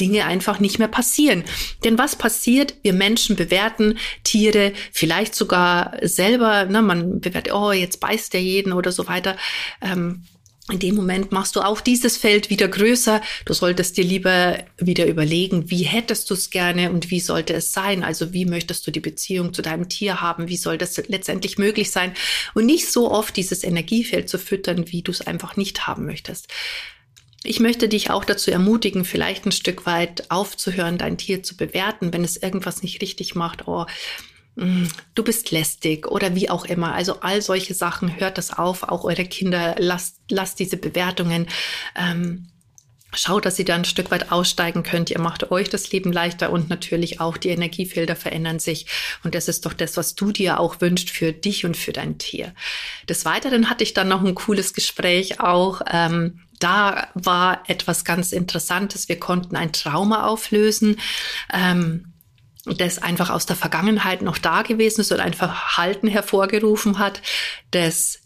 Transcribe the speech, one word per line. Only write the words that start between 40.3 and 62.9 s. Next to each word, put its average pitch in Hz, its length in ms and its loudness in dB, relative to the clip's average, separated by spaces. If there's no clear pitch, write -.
lasst 190 280 -2
diese 185 200 -2
Bewertungen, 170 720 -2
ähm, 175 520 -4
schaut, 196 320 0
dass 185 140 0
ihr 180 60 0
da 175 100 2
ein 175 100 0
Stück - 260 -2
weit 180 220 -2
aussteigen 175 500 0
könnt. 170 280 -2
Ihr 170 100 -2
macht 165 300 -4
euch 185 180 0
das - 240 -4
Leben 185 200 0
leichter 175 380 0
und 170 200 0
natürlich 170 500 -2
auch 165 160 -2
die 180 140 -2
Energiefelder 170 640 -2
verändern 165 420 -4
sich. 160 280 -4
Und 165 120 -2
das 175 140 -2
ist - 180 -4
doch 165 80 -4
das, - 220 -4
was - 180 -2
du 202 180 0
dir 180 280 2
auch 170 200 -2
wünschst 175 300 2
für 165 220 -2
dich 185 340 -4
und 165 100 -2
für - 160 -6
dein 147 260 -6
Tier. - 360 -8
Des - 160 -4
Weiteren 226 440 2
hatte 226 160 0
ich - 80 -2
dann 185 160 2
noch 190 160 2
ein 185 100 2
cooles 190 380 0
Gespräch - 680 0
auch, 180 500 4
ähm, 170 500 0
da 196 540 2
war 180 540 2
etwas 175 360 -2
ganz 175 260 0
Interessantes. 180 760 -2
Wir 170 100 -2
konnten 180 380 -2
ein 160 160 -2
Trauma 202 540 0
auflösen, 214 760 2
ähm, 175 600 0
das 175 340 -2